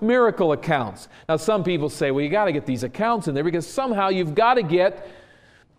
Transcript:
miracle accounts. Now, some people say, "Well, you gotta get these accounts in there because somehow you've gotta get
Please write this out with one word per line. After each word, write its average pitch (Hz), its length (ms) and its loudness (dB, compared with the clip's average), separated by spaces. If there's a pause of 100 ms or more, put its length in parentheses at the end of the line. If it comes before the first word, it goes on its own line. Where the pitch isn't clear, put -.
miracle 220 500 4
accounts. 135 560 -2 (200)
Now, 160 100 2
some 208 260 0
people 151 260 -2
say, 139 220 -2
"Well, 139 120 0
you 147 60 -2
gotta 202 220 0
get 135 160 -4
these 127 160 -4
accounts 208 440 -2
in 143 60 -2
there 143 100 -2
because 165 220 -2
somehow 214 440 -2
you've 175 260 -2
gotta 233 260 4
get 180 460 0 (720)